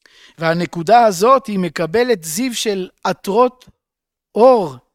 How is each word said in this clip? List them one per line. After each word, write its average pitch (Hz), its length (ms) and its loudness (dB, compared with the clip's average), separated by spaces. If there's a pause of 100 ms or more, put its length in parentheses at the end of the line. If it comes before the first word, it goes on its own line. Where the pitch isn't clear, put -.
(380)
והנקודה 170 680 2
הזאת 220 420 2
היא 202 120 -4
מקבלת 180 640 -2
זיו 214 300 -6
של 196 360 -6 (140)
עטרות 208 640 -2 (640)
אור 208 400 4 (200)